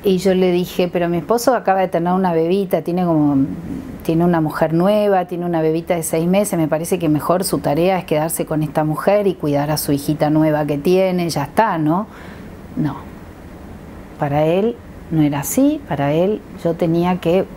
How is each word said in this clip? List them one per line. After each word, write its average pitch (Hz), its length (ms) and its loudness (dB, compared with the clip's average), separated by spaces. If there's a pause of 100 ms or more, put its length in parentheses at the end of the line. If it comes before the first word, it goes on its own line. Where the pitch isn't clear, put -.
Y 185 140 2
yo 185 160 2
le 185 180 4
dije, 180 400 0
"Pero 170 160 0
mi 170 100 0
esposo 233 360 2
acaba 190 260 2
de 185 80 2
tener 175 240 0
una 185 200 2
bebita, 175 500 2
tiene 175 220 0
como, 151 320 4 (640)
tiene 165 220 2
una 170 160 4
mujer 156 340 0
nueva, 196 520 2
tiene 175 200 -6
una 170 160 0
bebita 165 320 0
de 165 80 -2
seis 165 240 0
meses, 190 320 2
me 160 80 2
parece 165 320 -2
que 165 100 0
mejor 170 360 2
su 156 140 -2
tarea 170 400 2
es 170 60 -6
quedarse 160 400 -2
con 156 200 -2
esta 151 180 -2
mujer 196 460 2
y 180 60 0
cuidar 147 360 -2
a 151 60 0
su - 160 -2
hijita 147 360 0
nueva 156 380 2
que 143 100 -2
tiene, 180 540 0
ya 143 140 -2
está, 202 340 0
¿no?". 160 300 0 (680)
No, 151 220 -4 (1200)
para 147 260 0
él 196 300 2 (380)
no 156 100 4
era 143 180 2
así, 285 480 2
para 143 240 0
él 185 280 0 (240)
yo 170 100 0
tenía 175 460 0
que 175 240 2 (120)